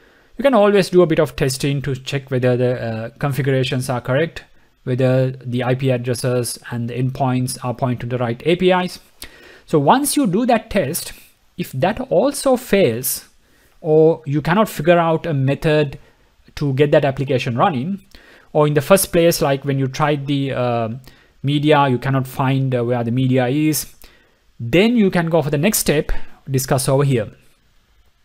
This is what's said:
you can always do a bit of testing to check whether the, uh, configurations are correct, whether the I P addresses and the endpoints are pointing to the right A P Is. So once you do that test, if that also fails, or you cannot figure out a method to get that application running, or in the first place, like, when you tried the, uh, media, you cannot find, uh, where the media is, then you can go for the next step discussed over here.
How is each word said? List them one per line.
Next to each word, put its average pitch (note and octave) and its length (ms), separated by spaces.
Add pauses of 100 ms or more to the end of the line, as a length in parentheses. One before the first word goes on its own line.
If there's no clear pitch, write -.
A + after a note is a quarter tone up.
(380)
you A3+ 40
can C4 120
always G3+ 340
do F3+ 140
a E3+ 40
bit D#3+ 140
of D3+ 160
testing C#3 460
to C#3 120
check C3 360
whether B2+ 260
the, B2 260
uh, A2+ 360
configurations C3 720
are B2 100
correct, D3+ 420 (420)
whether C3 460
the B2 320
I B2+ 120
P C3 160
addresses B2 680 (120)
and A#2 180
the A#2+ 60
endpoints B2+ 680
are B2 120
pointing A#2+ 340
to B2 80
the - 20
right A#2+ 280
A E3+ 100
P F3+ 160
Is. F3+ 260 (680)
So D#3+ 120
once A#3+ 380
you C#4+ 100
do G3+ 200
that A3+ 240
test, E3 420 (460)
if F3 140
that D3+ 280 (100)
also B3+ 460
fails, C3 720 (540)
or D#3+ 420
you D3 160
cannot E3+ 300
figure E3+ 280
out E3 280
a E3 80
method C#3+ 640 (560)
to C#3+ 180
get D3 200
that D3+ 120
application C3 540
running, F3 420 (540)
or D3+ 120
in D3+ 60
the D3 80
first F#3 320
place, E3+ 300
like, C#3 240
when C#3 120
you C3+ 80
tried C#3+ 400
the, C#3 260
uh, A#2+ 360 (540)
media, D3 460
you B2 100
cannot C3+ 280
find, C3+ 480
uh, A#2+ 80
where A#2+ 220
the A#2 60
media B2+ 360
is, D3+ 480 (680)
then F3+ 320
you G3+ 160
can E3 200
go E3 100
for C#3 80
the D3 80
next F3 220
step - 340 (380)
discussed C3 360
over C3+ 160
here. A#2+ 260 (960)